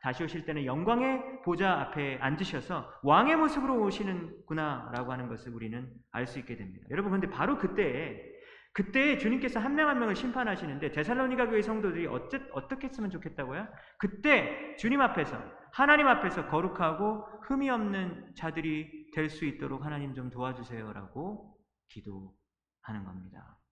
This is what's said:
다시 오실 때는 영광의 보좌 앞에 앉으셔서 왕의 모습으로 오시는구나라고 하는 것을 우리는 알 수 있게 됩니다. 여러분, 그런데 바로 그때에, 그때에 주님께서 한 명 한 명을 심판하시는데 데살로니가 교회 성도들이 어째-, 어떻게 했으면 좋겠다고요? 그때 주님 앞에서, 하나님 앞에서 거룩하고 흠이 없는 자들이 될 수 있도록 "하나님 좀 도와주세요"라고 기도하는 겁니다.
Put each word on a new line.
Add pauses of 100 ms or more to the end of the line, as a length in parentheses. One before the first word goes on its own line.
다시
오실
때는
영광의
보좌
앞에
앉으셔서 (120)
왕의
모습으로
오시는구나라고
하는
것을
우리는 (180)
알
수
있게
됩니다.
여러분,
그런데
바로
그때에, (520)
그때에
주님께서
한
명
한
명을
심판하시는데
데살로니가
교회
성도들이
어째-,
어떻게
했으면
좋겠다고요? (300)
그때
주님
앞에서, (300)
하나님
앞에서
거룩하고 (180)
흠이
없는
자들이
될
수
있도록
"하나님
좀
도와주세요"라고 (320)
기도하는
겁니다. (140)